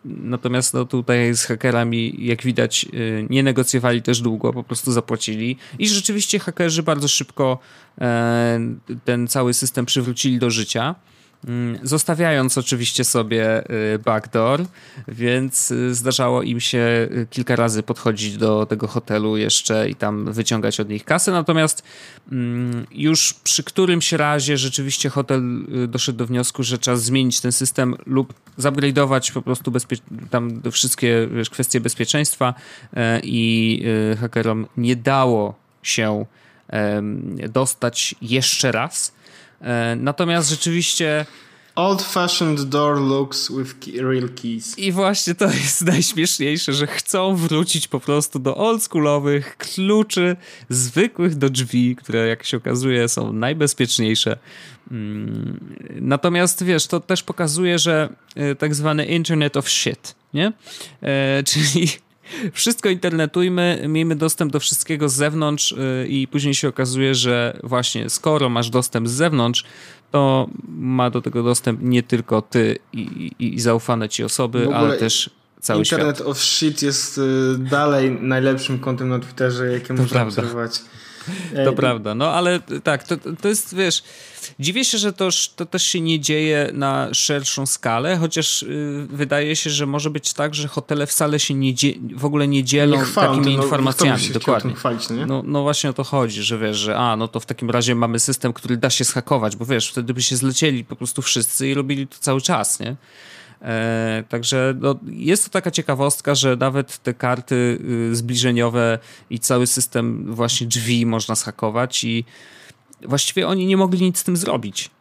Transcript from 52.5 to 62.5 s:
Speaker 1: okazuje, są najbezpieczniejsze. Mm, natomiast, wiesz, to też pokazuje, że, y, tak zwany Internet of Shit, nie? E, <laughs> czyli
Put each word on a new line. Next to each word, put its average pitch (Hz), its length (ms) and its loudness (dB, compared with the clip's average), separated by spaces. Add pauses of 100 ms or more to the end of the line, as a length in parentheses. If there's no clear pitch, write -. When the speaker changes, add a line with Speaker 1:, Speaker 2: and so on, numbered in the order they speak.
Speaker 1:
okazuje, 123 520 0
są 110 240 -2
najbezpieczniejsze. 117 1080 0 (520)
Mm, 107 680 -8 (400)
natomiast, 175 640 2
wiesz, 175 220 2
to 170 140 -2
też 185 220 -2
pokazuje, 175 560 0
że, 156 300 2 (440)
y, - 40 0
tak 151 180 0
zwany 151 320 0
Internet 160 500 2
of 139 140 0
Shit, - 440 -2 (200)
nie? 185 180 2 (500)
E, 139 400 0
<laughs> 135 100 -2
czyli 151 360 2 (640)